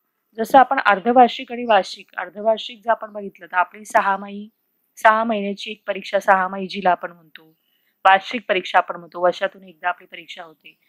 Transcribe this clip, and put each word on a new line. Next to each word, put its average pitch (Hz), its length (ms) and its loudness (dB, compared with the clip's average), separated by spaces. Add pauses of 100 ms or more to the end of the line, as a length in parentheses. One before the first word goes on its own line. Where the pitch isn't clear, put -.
(380)
जसं 226 200 2
आपण 262 220 6
अर्धवार्षिक 233 720 2
आणि 240 140 -8
वार्षिक, 202 520 0
अर्धवार्षिक 208 680 -6
जर 233 60 0
आपण 214 220 -6
बघितलं, 196 320 -14
तर 180 120 -8
आपली 208 280 -4
सहामाही, 202 640 -4 (460)
सहा 220 280 4
महिन्याची 202 480 -6
एक - 160 -18
परीक्षा, 196 320 -6
सहामाही 190 480 0
जिला 185 240 -2
आपण 175 200 -4
म्हणतो, 160 440 -20 (500)
वार्षिक 196 420 2
परीक्षा 190 300 -2
आपण 180 180 0
म्हणतो, 175 280 -10
वर्षातून 190 400 -2
एकदा 180 260 -10
आपली 175 180 -8
परीक्षा 175 360 -18
होते, 156 340 -20 (120)